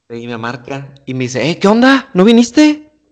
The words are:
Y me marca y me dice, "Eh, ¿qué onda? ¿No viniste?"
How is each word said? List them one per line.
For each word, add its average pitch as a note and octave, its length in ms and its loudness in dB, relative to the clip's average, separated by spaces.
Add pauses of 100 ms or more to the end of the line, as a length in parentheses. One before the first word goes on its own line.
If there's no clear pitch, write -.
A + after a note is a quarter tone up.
(100)
Y A#2 160 -14
me A#2+ 120 -10
marca B2+ 560 -12 (120)
y C3 80 -10
me B2+ 100 -4
dice, B2+ 260 -4
"Eh, F3 80 -6
¿qué G3 100 0
onda? B3+ 460 2
¿No F3+ 100 4
viniste?" A#3+ 640 2 (220)